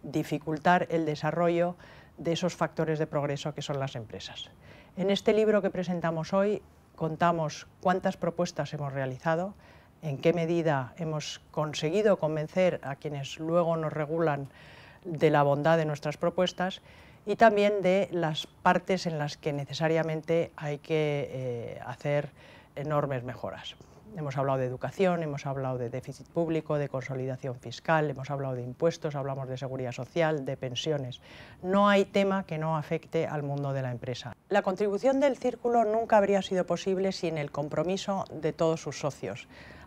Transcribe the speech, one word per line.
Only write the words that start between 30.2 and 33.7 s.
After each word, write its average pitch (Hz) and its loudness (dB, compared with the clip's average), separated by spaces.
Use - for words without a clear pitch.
de 135 -4
pensiones. 131 -4
No 196 4
hay 196 6
tema 196 2
que 156 -6
no 160 0
afecte 160 -2
al 151 -4
mundo 139 -2